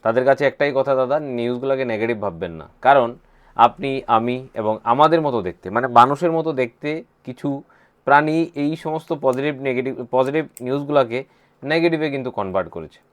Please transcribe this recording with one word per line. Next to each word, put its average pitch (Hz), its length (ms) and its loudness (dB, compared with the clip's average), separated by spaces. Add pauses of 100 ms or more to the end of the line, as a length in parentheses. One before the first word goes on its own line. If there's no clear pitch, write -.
তাদের 120 240 2
কাছে 139 200 4
একটাই 143 300 0
কথা 135 200 0
দাদা, 131 240 0
নিউজগুলোকে 131 640 -4
নেগেটিভ 113 340 -2
ভাববেন 90 320 -6
না, 80 180 -14 (120)
কারণ 127 340 4 (400)
আপনি, 135 520 2
আমি 123 460 0
এবং 107 300 -2
আমাদের 156 380 4
মতো 127 200 -2
দেখতে, 90 280 -8
মানে 120 180 -2
মানুষের 135 440 4
মতো 160 220 -2
দেখতে 147 500 -4 (200)
কিছু 139 400 -6 (420)
প্রাণী 156 500 2
এই 143 200 -2
সমস্ত 160 460 -6
পজিটিভ 135 400 0
নেগেটিভ, 131 500 -4
পজিটিভ 139 340 0 (160)
নিউজগুলোকে 135 640 -2 (400)
নেগেটিভে 156 460 0
কিন্তু 135 220 -6
কনভার্ট 95 380 -4
করেছে। 80 300 -14 (140)